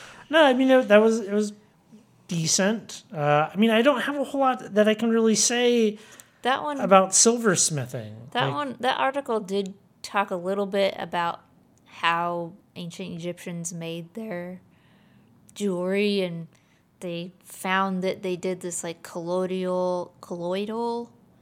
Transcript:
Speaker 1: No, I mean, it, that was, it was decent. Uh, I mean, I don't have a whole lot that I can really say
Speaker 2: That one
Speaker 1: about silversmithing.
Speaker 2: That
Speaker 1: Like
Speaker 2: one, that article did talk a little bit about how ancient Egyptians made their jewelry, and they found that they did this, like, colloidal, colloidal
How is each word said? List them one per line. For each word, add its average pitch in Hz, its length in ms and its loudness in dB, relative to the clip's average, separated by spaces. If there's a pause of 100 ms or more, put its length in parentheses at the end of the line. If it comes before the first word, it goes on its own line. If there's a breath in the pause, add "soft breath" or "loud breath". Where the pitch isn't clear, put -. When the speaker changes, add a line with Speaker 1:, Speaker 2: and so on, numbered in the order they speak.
(300 loud breath)
Speaker 1:
No, 311 120 6
I 262 120 6
mean, 262 160 2
it, 254 180 6
that 208 120 8
was, 226 200 4
it 202 120 -8
was 208 200 0 (760)
decent. 185 840 -2
Uh, 151 400 2
I 175 40 -12
mean, 226 140 4
I 226 120 4
don't 254 200 4
have 285 140 -4
a 269 80 -2
whole 277 160 -4
lot 254 340 0
that 214 140 6
I 214 60 4
can 226 160 0
really 226 260 4
say 240 640 2 (440 loud breath)
Speaker 2:
That 269 220 0
one 285 160 -6
Speaker 1:
about 190 300 6
silversmithing. 139 1200 0
Speaker 2:
That 247 140 0
Speaker 1:
Like 269 80 -2
Speaker 2:
one, 285 260 -6
that 254 180 0
article 269 420 -2
did 196 340 -6 (280)
talk 202 300 -4
a 185 40 -2
little 196 300 -4
bit 196 320 0
about 170 440 -6 (420)
how 170 680 -2 (220)
ancient 175 400 -12
Egyptians 170 580 -10
made 165 420 -10
their 180 460 -10 (920 soft breath)
jewelry, 196 680 0
and 170 240 -6 (540 soft breath)
they 175 320 -8 (100)
found 190 600 -4
that 185 200 -4
they 180 140 -4
did 180 240 -6
this, 180 240 -10
like, 170 180 -10
colloidal, 180 1160 -4
colloidal 220 880 -6 (320 soft breath)